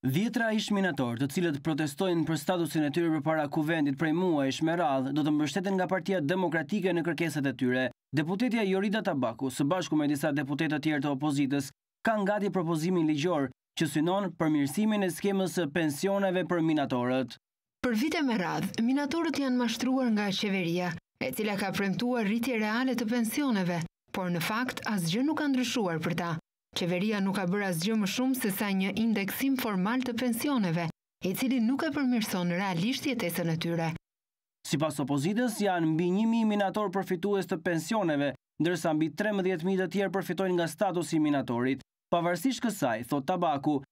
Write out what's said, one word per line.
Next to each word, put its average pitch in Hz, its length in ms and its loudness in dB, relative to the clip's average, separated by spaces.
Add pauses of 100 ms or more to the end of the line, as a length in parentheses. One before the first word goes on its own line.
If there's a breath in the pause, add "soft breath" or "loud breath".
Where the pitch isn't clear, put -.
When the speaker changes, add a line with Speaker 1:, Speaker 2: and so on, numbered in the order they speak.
Speaker 1:
Dhjetra 214 480 0
ish 214 240 0
minator, 151 400 0
të 135 160 -2
cilët 170 320 0
protestojnë 160 640 0
për 160 140 0
statusin 170 420 0
e 147 80 0
tyre 170 220 2
përpara 156 320 0 (100)
kuvendit 151 460 2
prej 160 180 2
muajsh 147 480 2
me 165 140 2
radhë, 135 340 2
do 151 80 2
të 147 140 2
mbështeten 185 420 0
nga 185 80 0
Partia 185 320 0
Demokratike 165 720 0
në 170 160 0
kërkesat 151 400 -2
e 135 80 0
tyre. 127 300 2 (260)
Deputetja 196 560 0
Jorida 196 400 0
Tabaku, 135 400 -2
së 139 240 0
bashku 175 240 0
me 147 160 2
disa 147 240 0
deputetë 147 400 0
të 143 140 -2
tjerë 147 180 0
të 143 80 2
opozitës, 143 560 0 (320)
kanë 214 300 2
gati 208 180 0
propozimin 170 560 0
ligjor 151 460 0 (260)
që 160 160 0
synon 185 400 0
përmirësimin 180 720 2
e 175 80 -2
skemës 196 460 0
së 151 100 0
pensioneve 180 800 0
për 170 160 2
minatorët. 131 720 0 (480)
Speaker 2:
Për 226 160 2
vite 311 240 0
me 226 160 0
radhë, 165 400 -2
minatorët 285 640 0
janë 247 160 2
mashtruar 254 560 0
nga 208 160 0
qeveria, 180 640 0 (260)
e 262 80 -2
cila 214 240 -2
ka 196 160 -2
premtuar 202 560 0
rritje 233 320 0
reale 233 400 0
të 240 80 -2
pensioneve, 214 800 0 (260)
por 180 240 -2
në 165 80 -2
fakt 233 400 -4
asgjë 208 480 0
nuk 302 80 -2
ka 302 80 0
ndryshuar 233 560 0
për 165 160 -2
ta. 170 200 -2 (340)
Qeveria 190 480 0
nuk 196 160 0
ka 202 80 -2
bërë 196 240 0
asgjë 180 320 -2
më 196 80 0
shumë 254 320 0
se 214 160 0
sa 208 160 -2
një 190 240 0
indeksim 226 640 0
formal 214 400 0
të 240 160 -4
pensioneve, 226 680 0 (340)
i 185 160 -2
cili 262 240 0
nuk 254 240 2
e 320 80 0
përmirëson 233 560 0
realisht 190 640 0
jetesën 175 420 -2
e 160 80 0
tyre. 170 280 0 (760)
Speaker 1:
Sipas 143 400 0
opozitës, 190 560 0
janë 175 300 2
mbi 160 240 2
një 208 160 4
mijë 226 180 2
minator 208 460 2
përfitues 185 560 0
të 185 160 -2
pensioneve, 160 640 0 (320)
ndërsa 170 340 2
mbi 156 140 2 (100)
trembëdhjetë 190 480 0
mijë 190 140 2
të 185 140 -2
tjerë 196 180 0
përfitojnë 180 420 0
nga 165 160 0
statusi 170 460 0
i - 80 4
minatorit. 131 580 0 (240)
Pavarësisht 175 560 0
kësaj, 123 460 0
thot 143 180 0
Tabaku 151 640 0